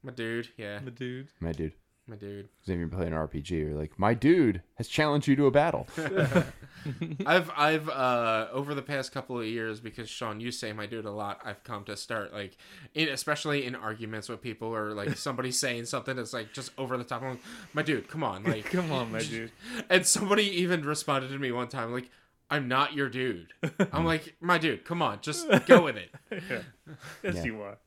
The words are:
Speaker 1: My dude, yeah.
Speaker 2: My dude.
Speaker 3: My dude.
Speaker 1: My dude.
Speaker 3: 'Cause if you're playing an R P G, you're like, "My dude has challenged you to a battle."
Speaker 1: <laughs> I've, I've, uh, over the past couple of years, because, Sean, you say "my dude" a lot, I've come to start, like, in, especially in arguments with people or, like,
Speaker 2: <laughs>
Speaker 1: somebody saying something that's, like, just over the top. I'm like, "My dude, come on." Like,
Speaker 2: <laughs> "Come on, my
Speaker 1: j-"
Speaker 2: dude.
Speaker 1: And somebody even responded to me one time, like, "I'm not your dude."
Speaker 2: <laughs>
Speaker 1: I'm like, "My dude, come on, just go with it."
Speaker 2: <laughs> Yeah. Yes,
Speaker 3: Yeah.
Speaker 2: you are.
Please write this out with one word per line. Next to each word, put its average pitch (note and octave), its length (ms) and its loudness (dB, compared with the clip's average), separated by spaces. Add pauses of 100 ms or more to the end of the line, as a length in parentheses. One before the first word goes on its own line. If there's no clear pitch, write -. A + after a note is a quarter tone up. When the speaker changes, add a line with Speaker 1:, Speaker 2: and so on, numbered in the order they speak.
Speaker 1:
My C3+ 80 -12
dude, A#2 460 -4
yeah. G#2 240 -8
Speaker 2:
My C3 100 -10
dude. B2+ 380 -10 (100)
Speaker 3:
My E2 140 -4
dude. D#2 200 -4 (360)
Speaker 1:
My A2+ 80 -14
dude. G2+ 320 -12 (120)
Speaker 3:
'Cause - 80 -12
if F2+ 100 0
you're E2+ 100 -2
playing E2+ 240 -2
an D#2+ 60 0
R D#2 100 -2
P D2 120 -6
G, E2 180 -4
you're D2+ 200 -2
like, D#2 180 -6
"My G2+ 160 4
dude A#2+ 500 4 (120)
has - 140 -8
challenged D3 400 2
you C#3 80 8
to C#3+ 100 6
a C3+ 60 10
battle." D3 400 4
Speaker 1:
<laughs> - 40 -10 (1300)
I've, E3 320 6
I've, D3+ 320 4
uh, A#2+ 640 4
over C#3+ 220 -2
the C#3 80 -4
past C#3 300 -4
couple B2+ 260 -6
of A2+ 80 -2
years, A2 320 -2
because, A2+ 300 -10
Sean, A2 320 -6
you A#2+ 100 -4
say A#2+ 220 -6
"my G#2+ 140 -8
dude" A2 180 -8
a G#2+ 80 -8
lot, G2+ 320 -6
I've G#2 180 -10
come G#2 220 -8
to G#2 120 -8
start, G#2+ 360 -6
like, G2 240 -10 (380)
in, D#3+ 140 2
especially C#3+ 580 -2
in B2 100 -6
arguments A2 520 -6
with A2+ 140 -8
people A2+ 320 -8
or, G#2+ 200 -4
like, G#2 220 -2
Speaker 2:
<laughs> - 0 -
Speaker 1:
somebody B2+ 360 -4
saying B2 320 0
something B2+ 320 -4
that's, A#2 160 -8
like, A2+ 200 -8
just C3 240 -12
over C3 220 -2
the A#2+ 60 -4
top. A#2+ 180 -6
I'm C3 80 -6
like, B2 100 -8 (320)
"My D3+ 100 -2
dude, C#3 260 0
come D#3 160 -4
on." G2 180 -2
Like, A2 220 0
Speaker 2:
<laughs> - 60 -8
"Come F3 200 0
on, B2 220 -2
my A2 80 -2
Speaker 1:
j-" - 100 -2
Speaker 2:
dude. A2+ 220 -8 (360)
Speaker 1:
And F3+ 160 6
somebody G3+ 380 4 (180)
even F3 240 2
responded C#3 440 -2
to C#3 100 -6
me C3+ 140 -2
one B2 160 -2
time, A#2+ 240 -6
like, B2+ 180 -6 (400)
"I'm D3 160 0
not C3 280 2
your C#3 140 0
dude." A#2 440 -4 (200)
Speaker 2:
<laughs> - 200 2
Speaker 1:
I'm D#3+ 120 2
like, D#3+ 360 0
"My F3 180 4
dude, D3+ 260 0
come E3+ 180 -2
on, G#2 180 0
just D#4+ 260 -4 (200)
go G3+ 180 12
with C3 120 -2
it." F2+ 140 -12 (200)
Speaker 2:
<laughs> F#3+ 200 -8
Yeah. A2+ 120 -4 (600)
Yes, F#3 140 -2
Speaker 3:
Yeah. - 80 -2
Speaker 2:
you A2 180 -4
are. G2+ 240 -12